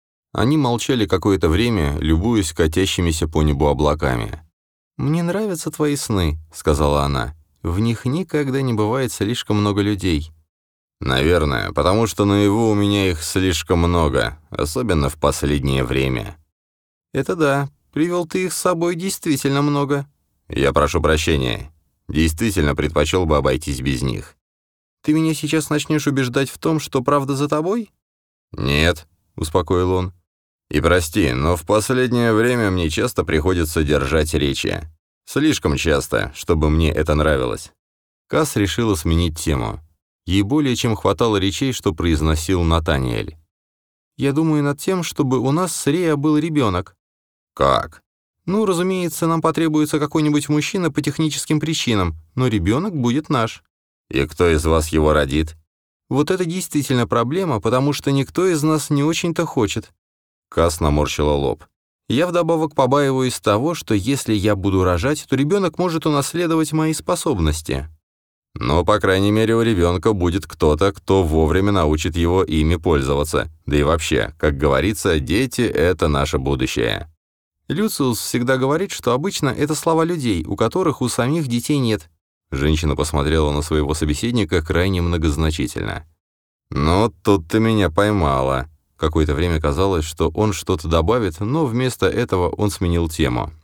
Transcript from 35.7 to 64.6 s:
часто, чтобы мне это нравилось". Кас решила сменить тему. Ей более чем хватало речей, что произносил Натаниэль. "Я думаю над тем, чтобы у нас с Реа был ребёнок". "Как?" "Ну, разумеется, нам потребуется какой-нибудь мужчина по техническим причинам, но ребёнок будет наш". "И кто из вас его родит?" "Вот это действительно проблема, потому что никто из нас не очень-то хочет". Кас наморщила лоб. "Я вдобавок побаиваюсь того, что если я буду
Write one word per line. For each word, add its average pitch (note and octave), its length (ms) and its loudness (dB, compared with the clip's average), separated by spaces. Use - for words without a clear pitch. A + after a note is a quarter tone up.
часто, C2+ 580 0
чтобы D#2 360 0
мне D#2 200 2
это D2+ 240 0
нравилось". C#2+ 580 -2
Кас D3+ 280 0
решила G#2+ 380 0
сменить E2 440 0
тему. B1 420 -4
Ей G2+ 160 2
более C3 320 0
чем A2+ 220 -2
хватало G#2+ 400 2
речей, G2+ 360 -2
что G2 220 -2
произносил D#2+ 720 0
Натаниэль. D2 720 -2
"Я C3+ 160 -2
думаю D3+ 320 2
над C#3+ 160 -2
тем, F#3 220 -2
чтобы C3 360 0
у B2+ 140 0
нас E3+ 220 0
с - 120 -4
Реа D#3+ 300 2
был D3+ 200 2
ребёнок". C#3+ 600 0
"Как?" - 480 0
"Ну, G3+ 200 0
разумеется, F3+ 640 0
нам E3 160 2
потребуется D#3 560 2
какой-нибудь D3 500 0
мужчина D3+ 420 0
по D3 100 -4
техническим D3+ 600 -2
причинам, G#2+ 560 -2
но B2+ 140 2
ребёнок A#2 480 0
будет B2 320 -2
наш". A#2 340 -2
"И C#2 180 0
кто - 260 2
из D2+ 120 2
вас D#2+ 240 2
его D2+ 240 4
родит?" D2+ 440 0
"Вот C#3+ 220 0
это F#3 140 0
действительно D3 640 -2
проблема, B2+ 540 -2
потому B2+ 320 0
что C#3 200 -2
никто C#3 340 0
из E3 160 0
нас D#3 280 0
не C#3+ 120 2
очень-то E3 420 -2
хочет". - 480 -4
Кас E2 320 0
наморщила D2 520 2
лоб. C#2+ 320 -2
"Я C#3+ 200 0
вдобавок E3 480 0
побаиваюсь C3 640 2
того, A#2 340 0
что - 200 -2
если A2+ 380 0
я G#2 220 2
буду F#2+ 300 2